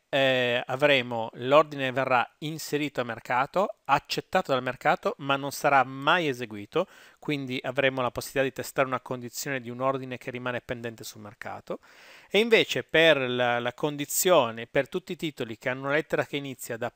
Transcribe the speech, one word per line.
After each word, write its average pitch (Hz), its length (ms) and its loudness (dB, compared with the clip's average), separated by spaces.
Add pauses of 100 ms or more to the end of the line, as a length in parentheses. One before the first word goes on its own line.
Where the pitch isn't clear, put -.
eh, 127 600 2
avremo 127 640 2
l'ordine 139 580 2
verrà 127 460 0
inserito 151 640 -4
al 120 40 -2
mercato, 127 800 -2
accettato - 720 0
dal 127 100 0
mercato, 147 540 0
ma 139 180 0
non 139 160 -6
sarà 139 320 4
mai 143 460 0
eseguito, 120 580 -4 (320)
quindi 139 420 -6
avremo 135 400 0
la 120 100 0
possibilità - 320 -2
di 131 100 -2
testare 131 340 -2
una 127 140 -4
condizione 127 580 -8
di 117 100 -10
un 120 120 -8
ordine 131 360 -2
che - 140 -10
rimane 123 300 -6
pendente 117 420 -10
sul - 160 -16
mercato. 104 600 -12 (500)
E 196 100 4
invece 214 440 4
per 160 340 6
la, 123 420 0
la 120 140 -4
condizione, 143 960 2
per 139 200 0
tutti - 240 -8
i 160 60 -8
titoli 127 400 -8
che - 100 -8
hanno 131 140 -4
una 139 140 -2
lettera 156 300 0
che - 120 -8
inizia 131 400 -8
da 113 180 -6